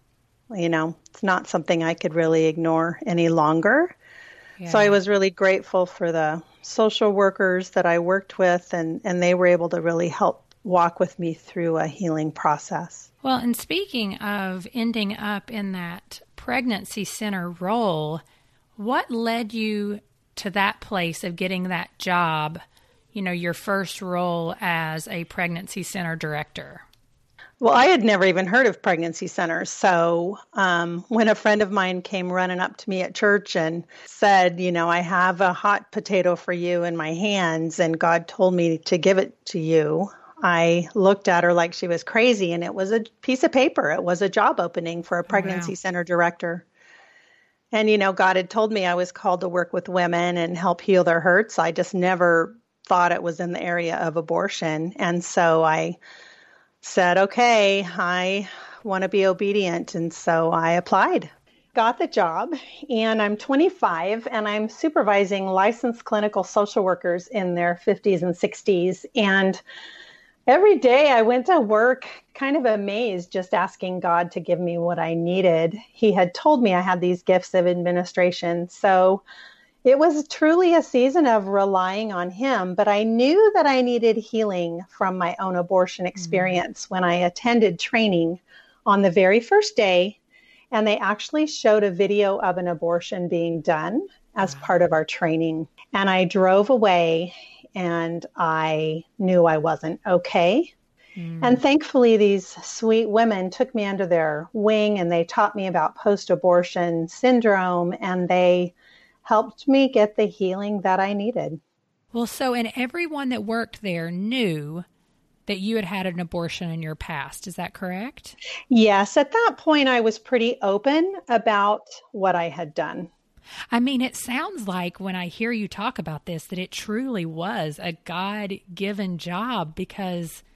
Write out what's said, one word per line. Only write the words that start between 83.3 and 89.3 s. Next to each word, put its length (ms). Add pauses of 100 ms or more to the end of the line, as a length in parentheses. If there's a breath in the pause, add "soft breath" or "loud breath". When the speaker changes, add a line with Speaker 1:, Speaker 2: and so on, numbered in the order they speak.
Speaker 1:
that 120
I 140
needed 360
healing 720
from 280
my 220
own 180
abortion 480
Speaker 2:
Mm. 40
Speaker 1:
experience 800
when 140
I 100
attended 640
training 640 (460 soft breath)
on 160
the 80
very 300